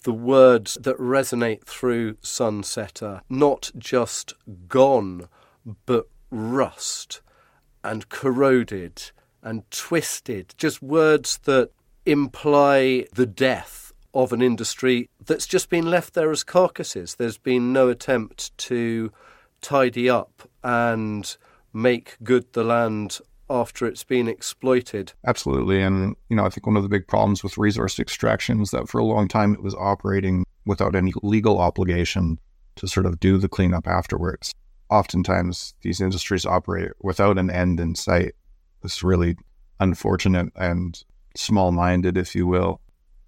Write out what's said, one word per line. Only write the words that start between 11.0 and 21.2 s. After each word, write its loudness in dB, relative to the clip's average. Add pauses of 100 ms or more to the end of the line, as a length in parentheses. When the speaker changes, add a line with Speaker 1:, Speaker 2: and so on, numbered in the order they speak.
Speaker 1:
that 2 (340)
imply 4
the 2
death -4 (200)
of 0
an 0
industry 0 (160)
that's -2
just -2
been 0
left 0
there 0
as -4
carcasses. -2
There's -4
been 0
no 4
attempt -6
to -4 (500)
tidy 0
up -2 (140)
and -2 (380)